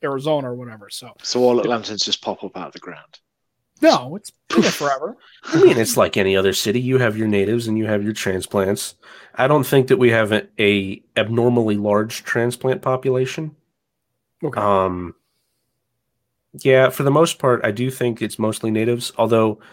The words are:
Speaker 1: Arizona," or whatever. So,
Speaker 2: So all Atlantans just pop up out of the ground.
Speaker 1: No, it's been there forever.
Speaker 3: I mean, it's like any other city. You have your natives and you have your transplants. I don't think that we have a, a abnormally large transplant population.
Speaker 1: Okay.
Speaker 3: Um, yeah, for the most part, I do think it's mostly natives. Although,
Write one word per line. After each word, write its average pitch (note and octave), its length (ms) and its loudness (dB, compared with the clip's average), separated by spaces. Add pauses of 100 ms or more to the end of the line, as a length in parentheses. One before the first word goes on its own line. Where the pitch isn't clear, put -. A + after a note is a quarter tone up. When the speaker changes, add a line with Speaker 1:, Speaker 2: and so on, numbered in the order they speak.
Speaker 1:
Arizona," C#3 460 -2
or B2 40 -8
whatever. A2+ 360 -16
So, - 220 -16 (100)
Speaker 2:
So B2 200 -2
all B2 180 4
Atlantans G#2+ 440 -4
just G#2 180 -4
pop G#2 220 -8
up F#2+ 120 -14
out F2+ 120 -10
of - 60 -16
the - 40 -20
ground. - 400 -20 (640)
Speaker 1:
No, F#3+ 360 2
it's - 160 -18 (160)
been - 140 2
there E3 100 2
forever. C#3+ 440 -4 (280)
Speaker 3:
I - 180 2
mean, F#3+ 160 6
it's A2+ 180 0
like G2 200 2
any F#2+ 200 2
other F#2+ 160 2
city. A2 280 -2
You B2+ 180 0
have A#2 180 0
your A2 120 -2
natives G#2+ 400 0
and G#2+ 100 -2
you A2 80 -2
have G#2 160 -2
your G#2+ 100 -4
transplants. G2 840 -4 (400)
I B2+ 100 2
don't C#3+ 180 2
think C3+ 220 2
that C3 120 2
we A#2+ 120 4
have A2+ 220 2
a, - 160 -2 (100)
a G2+ 420 0 (160)
abnormally A#2 600 0
large G#2 480 -2
transplant A#2+ 580 -4
population. C3 720 -4 (880)
Speaker 1:
Okay. C3 180 -6
Speaker 3:
Um, F#2 540 -2 (1500)
yeah, C3 300 6
for C#3+ 120 -4
the C#3 80 2
most D#3+ 280 2
part, A#2+ 260 0
I A2+ 60 0
do A#2+ 200 -4
think B2 320 -4
it's G#2+ 160 -8
mostly A2 320 -2
natives. A#2 460 -2
Although, A2 440 2 (120)